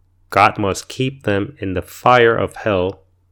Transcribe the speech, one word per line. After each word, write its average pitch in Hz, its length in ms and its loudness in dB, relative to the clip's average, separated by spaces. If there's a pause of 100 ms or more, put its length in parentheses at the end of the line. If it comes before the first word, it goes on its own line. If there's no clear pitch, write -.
(300)
God 101 300 2
must 98 280 -4
keep 131 360 -8
them 101 360 -4
in 98 140 -8
the 87 80 -4
fire 117 540 2
of 95 220 -6
hell 95 460 -4 (280)